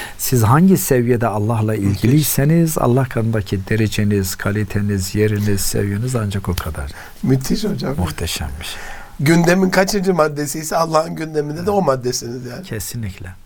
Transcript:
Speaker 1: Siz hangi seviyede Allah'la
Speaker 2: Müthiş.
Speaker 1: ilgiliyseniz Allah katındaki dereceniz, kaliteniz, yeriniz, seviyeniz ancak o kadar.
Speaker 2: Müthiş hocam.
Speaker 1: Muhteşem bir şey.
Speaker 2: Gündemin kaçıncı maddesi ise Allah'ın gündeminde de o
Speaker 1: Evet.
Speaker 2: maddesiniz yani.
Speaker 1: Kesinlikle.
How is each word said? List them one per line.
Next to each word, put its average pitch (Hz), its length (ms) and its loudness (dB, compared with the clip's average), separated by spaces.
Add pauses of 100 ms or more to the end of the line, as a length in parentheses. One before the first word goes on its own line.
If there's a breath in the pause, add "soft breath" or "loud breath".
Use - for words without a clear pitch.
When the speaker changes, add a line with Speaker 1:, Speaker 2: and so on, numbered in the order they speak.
(180 loud breath)
Speaker 1:
Siz 123 260 2
hangi 156 340 6
seviyede 120 500 2
Allah'la 107 440 0
Speaker 2:
Müthiş. 107 160 -2
Speaker 1:
ilgiliyseniz 147 880 2
Allah 127 260 4
katındaki 110 680 -2
dereceniz, 104 680 0
kaliteniz, 104 800 -2
yeriniz, 104 460 2
seviyeniz 110 540 -2
ancak 101 340 -2
o 90 60 0
kadar. 76 360 -6 (320 loud breath)
Speaker 2:
Müthiş 135 400 0
hocam. - 340 -4
Speaker 1:
Muhteşem 85 520 -4 (100)
bir - 60 -10
şey. - 160 -10 (380 loud breath)
Speaker 2:
Gündemin 170 500 4
kaçıncı 190 440 2
maddesi 151 460 0
ise 160 180 -4
Allah'ın 165 380 0
gündeminde 156 500 -4
de 208 60 0
o 202 60 2
Speaker 1:
Evet. 180 100 2
Speaker 2:
maddesiniz 123 580 -2
yani. 123 180 -12
Speaker 1:
Kesinlikle. 101 720 -8 (120)